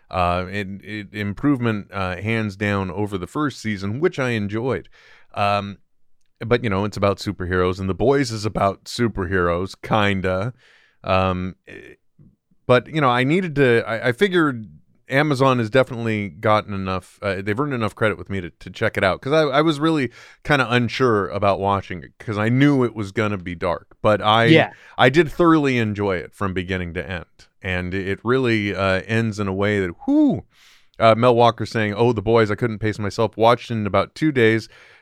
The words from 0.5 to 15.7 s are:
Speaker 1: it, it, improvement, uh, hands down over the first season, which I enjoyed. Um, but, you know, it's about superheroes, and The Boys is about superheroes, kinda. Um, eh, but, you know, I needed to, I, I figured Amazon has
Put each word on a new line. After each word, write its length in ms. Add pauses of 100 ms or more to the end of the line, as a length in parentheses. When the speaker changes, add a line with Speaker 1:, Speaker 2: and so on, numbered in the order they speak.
Speaker 1:
it, 160 (160)
it, 320
improvement, 800
uh, 240
hands 400
down 340
over 260
the 120
first 320
season, 400
which 180
I 120
enjoyed. 580 (460)
Um, 440 (600)
but, 240
you 60
know, 140
it's 120
about 220
superheroes, 600
and 100
The 60
Boys 380
is 120
about 400
superheroes, 960
kinda. 720 (520)
Um, 500 (140)
eh, 260 (720)
but, 220
you 120
know, 100
I 120
needed 320
to, 320
I, 220
I 40
figured 560 (400)
Amazon 500
has 120